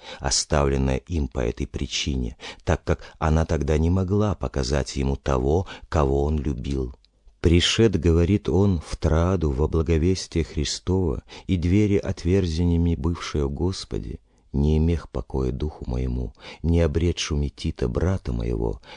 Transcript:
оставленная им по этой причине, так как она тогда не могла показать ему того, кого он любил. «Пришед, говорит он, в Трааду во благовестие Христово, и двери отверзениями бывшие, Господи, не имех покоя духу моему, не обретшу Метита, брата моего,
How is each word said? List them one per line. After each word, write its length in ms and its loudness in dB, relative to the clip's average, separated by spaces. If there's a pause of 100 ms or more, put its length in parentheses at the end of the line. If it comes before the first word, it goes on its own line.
(200)
оставленная 800 0
им 280 -2
по 140 -6
этой 260 -2
причине, 680 -4 (260)
так 220 0
как 180 -2 (160)
она 260 2
тогда 320 0
не 140 2
могла 460 0
показать 580 -2
ему 220 0
того, 500 0 (220)
кого 340 2
он 160 0
любил. 560 -4 (460)
«Пришед, 580 4
говорит 500 4
он, 380 4
в 100 -8
Трааду 540 2
во 160 0
благовестие 800 0
Христово, 800 -2 (240)
и 80 2
двери 400 4
отверзениями 1000 2
бывшие, 540 -2
Господи, 720 -6 (320)
не 260 2
имех 320 0
покоя 400 -4
духу 400 -6
моему, 440 -4 (280)
не 180 4
обретшу 540 0
Метита, 540 -4
брата 440 -2
моего, 480 -4 (160)